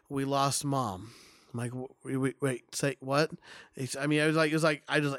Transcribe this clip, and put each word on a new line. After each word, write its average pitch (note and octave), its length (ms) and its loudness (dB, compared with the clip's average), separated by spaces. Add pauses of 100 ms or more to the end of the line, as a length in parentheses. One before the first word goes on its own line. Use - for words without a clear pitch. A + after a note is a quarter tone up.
"We C#3 160 -2
lost C#3 400 2
Mom." A2+ 480 -2 (400)
I'm A#2+ 80 -4
like, A#2+ 100 -4
"W-, B2+ 240 -10 (100)
wait, C3+ 140 -4
wait, C3 220 0
wait, C3 340 -4
say C#3 260 -2
what?" C#3 300 2 (440)
It's, C3 220 -6
I C#3 100 -4
mean, D3+ 140 4
I D3+ 60 4
was D#3 100 4
like, D#3+ 140 4
it D#3 40 2
was D#3+ 100 2
like, D3+ 220 2
I D3 140 2
just, C#3+ 180 0